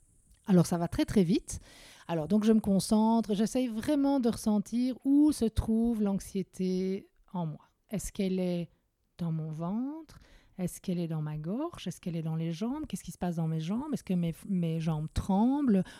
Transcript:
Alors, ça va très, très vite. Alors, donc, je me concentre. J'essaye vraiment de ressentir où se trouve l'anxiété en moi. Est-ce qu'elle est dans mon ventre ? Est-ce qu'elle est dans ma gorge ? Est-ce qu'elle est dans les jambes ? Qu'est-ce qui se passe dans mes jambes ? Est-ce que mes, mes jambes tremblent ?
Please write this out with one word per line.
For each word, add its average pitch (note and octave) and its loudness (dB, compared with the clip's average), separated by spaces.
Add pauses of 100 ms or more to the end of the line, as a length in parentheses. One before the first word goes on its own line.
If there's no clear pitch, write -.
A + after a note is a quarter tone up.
(460)
Alors, F3+ 6
ça F3 -2
va E3+ -2
très, - 0
très G#3+ 2
vite. G3+ 0 (480)
Alors, E3 -2
donc, G3+ 2
je A3 6
me A3 4
concentre. A3 2
J'essaye A3+ 0
vraiment C#4 0
de A#3 2
ressentir A3+ 0
où D4 6
se - -2
trouve A3+ 0
l'anxiété F#3+ -2 (260)
en F3 -4
moi. D3 -8 (300)
Est-ce - -6
qu'elle F#3 -2
est F3 -2 (480)
dans E3+ -4
mon D#3+ -4
ventre ? A#3+ -6 (380)
Est-ce F3+ -6
qu'elle F3 -4
est E3+ -2
dans D#3+ -4
ma D3+ -6
gorge ? A#3 -6
Est-ce - -8
qu'elle E3+ -6
est E3 -4
dans D#3+ -4
les E3 -2
jambes ? A#3+ -4
Qu'est-ce - -8
qui F3 -10
se - -16
passe F3 -4
dans E3 0
mes D#3+ -2
jambes ? A#3 -4
Est-ce A3 -4
que F#3 -2
mes, E3+ 0 (140)
mes E3 0
jambes D#3 -2
tremblent ? A3+ 4 (160)